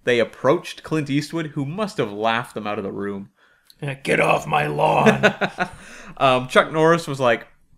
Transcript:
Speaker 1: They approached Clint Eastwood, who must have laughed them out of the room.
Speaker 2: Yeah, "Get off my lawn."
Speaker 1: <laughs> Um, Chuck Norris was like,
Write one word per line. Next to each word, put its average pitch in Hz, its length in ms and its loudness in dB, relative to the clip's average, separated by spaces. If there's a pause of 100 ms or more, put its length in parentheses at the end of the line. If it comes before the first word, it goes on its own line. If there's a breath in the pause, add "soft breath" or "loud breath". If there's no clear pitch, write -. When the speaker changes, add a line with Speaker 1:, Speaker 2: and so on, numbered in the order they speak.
Speaker 1:
They 123 140 4
approached - 640 0
Clint 156 260 -4
Eastwood, 151 400 -2
who 143 160 -6
must 196 340 -6
have 107 140 -2
laughed 113 420 -2
them 107 120 -8
out 104 120 -4
of 101 60 -4
the 110 80 -6
room. 101 380 -8 (500 soft breath)
Speaker 2:
Yeah, 139 140 -6
"Get - 240 -2
off 160 280 0
my 151 200 0
lawn." 156 560 2 (180)
Speaker 1:
<laughs> - 300 -4 (460 loud breath)
Um, 127 320 2
Chuck 180 240 4
Norris 160 340 4
was 135 140 -6
like, 120 260 2 (320)